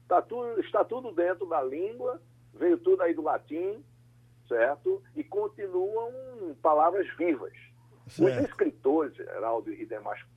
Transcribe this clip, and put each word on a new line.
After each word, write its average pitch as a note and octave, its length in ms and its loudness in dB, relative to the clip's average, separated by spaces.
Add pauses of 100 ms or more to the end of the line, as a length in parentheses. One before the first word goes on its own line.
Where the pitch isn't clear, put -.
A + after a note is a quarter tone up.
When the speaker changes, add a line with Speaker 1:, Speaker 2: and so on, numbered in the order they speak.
Speaker 1:
Tá F3+ 140 4
tudo, A#3 380 -6
está G3+ 240 2
tudo A#3+ 300 -4
dentro F3+ 340 0
da D#3+ 140 0
língua, G#3 600 -6 (320)
veio F3 240 2
tudo F#3 240 4
aí E3+ 120 2
do E3 80 -4
latim, E3 600 -4 (640)
certo? C#3+ 540 2 (140)
E D3 80 -6
continuam G#3 1400 -6
palavras E3 460 4 (100)
vivas. D#3 360 -2 (540)
Speaker 2:
Certo. C4 360 2
Speaker 1:
Os C#4 60 -2
escritores, D3+ 640 0
Geraldo A2 560 -4
e G#2 140 -10
demais G#2+ 340 -8 (180)